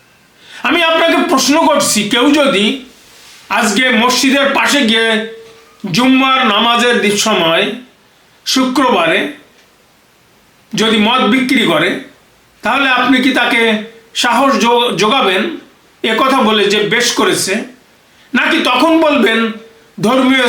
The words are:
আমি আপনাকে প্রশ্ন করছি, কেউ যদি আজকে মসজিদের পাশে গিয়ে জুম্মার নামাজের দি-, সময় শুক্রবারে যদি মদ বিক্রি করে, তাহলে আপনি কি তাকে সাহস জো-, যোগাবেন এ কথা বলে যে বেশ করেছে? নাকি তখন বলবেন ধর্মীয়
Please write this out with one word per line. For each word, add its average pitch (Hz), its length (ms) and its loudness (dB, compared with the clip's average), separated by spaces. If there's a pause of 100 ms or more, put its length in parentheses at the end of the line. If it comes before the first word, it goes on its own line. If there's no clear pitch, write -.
(680)
আমি 320 120 0 (100)
আপনাকে 330 280 0 (120)
প্রশ্ন 277 260 2 (120)
করছি, - 320 0 (120)
কেউ 247 140 2 (140)
যদি 208 240 0 (960)
আজকে 220 260 0 (180)
মসজিদের 269 440 0 (120)
পাশে 254 220 0 (100)
গিয়ে 226 180 0 (880)
জুম্মার 262 440 2 (120)
নামাজের 233 500 2
দি-, 208 240 0
সময় 180 380 0 (840)
শুক্রবারে 254 760 0 (1500)
যদি 220 240 0 (100)
মদ 254 160 0 (120)
বিক্রি 254 380 0
করে, 160 160 0 (720)
তাহলে 269 260 0 (100)
আপনি 254 260 2
কি 262 60 2 (100)
তাকে 240 220 0 (600)
সাহস 262 280 2 (140)
জো-, 240 260 2 (120)
যোগাবেন 208 400 0 (600)
এ 226 80 0 (100)
কথা 262 160 2 (100)
বলে 214 140 0 (100)
যে 214 60 0 (140)
বেশ 240 140 -2 (120)
করেছে? 190 340 -2 (800)
নাকি 285 260 0 (120)
তখন 294 220 2 (140)
বলবেন 233 320 2 (680)
ধর্মীয় 262 420 2